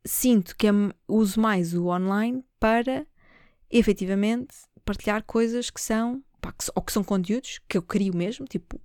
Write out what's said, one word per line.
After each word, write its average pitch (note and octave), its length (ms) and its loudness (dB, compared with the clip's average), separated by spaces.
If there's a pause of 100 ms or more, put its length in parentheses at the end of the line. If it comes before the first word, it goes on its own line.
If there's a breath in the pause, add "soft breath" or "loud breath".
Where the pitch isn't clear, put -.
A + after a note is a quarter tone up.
sinto - 520 2
que G#3+ 120 4
é - 20 4
m-, G3+ 220 2 (160)
uso G#3+ 320 2
mais F#3 340 2
o F3 120 0
online G3+ 580 -2 (160)
para, A#3+ 440 0 (640 soft breath)
efetivamente, G#3 840 2 (300)
partilhar G#3+ 400 -4
coisas A#3 460 -2
que - 100 -12
são A#3 420 -2 (180)
pá, - 120 -10
que - 120 -10
s-, - 100 -8
ou - 80 -2
que - 100 -8
são G3+ 120 0
conteúdos G3+ 640 -2
que - 80 0
eu - 60 0
crio G3 340 0
mesmo, G3+ 300 -4
tipo, - 380 -8